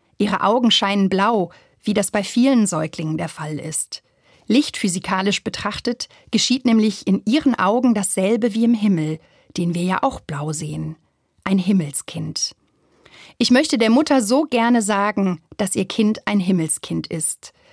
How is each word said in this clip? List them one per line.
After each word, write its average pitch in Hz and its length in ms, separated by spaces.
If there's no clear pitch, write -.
Ihre 208 240
Augen 233 300
scheinen 196 360
blau, 196 440
wie 208 120
das 202 180
bei 208 120
vielen 240 440
Säuglingen 160 500
der 165 120
Fall 151 300
ist. - 440
Lichtphysikalisch 196 960
betrachtet - 680
geschieht 247 340
nämlich 220 420
in 190 180
ihren 269 300
Augen 233 380
dasselbe 208 640
wie 226 100
im 233 80
Himmel, 165 460
den 170 200
wir 175 80
ja 185 200
auch - 160
blau 147 320
sehen. 156 460
Ein 196 160
Himmelskind. 160 960
Ich 247 140
möchte 254 260
der 220 140
Mutter 269 320
so 254 200
gerne 233 380
sagen, 196 600
dass 196 200
ihr 196 100
Kind 214 420
ein 208 120
Himmelskind 170 680
ist, - 460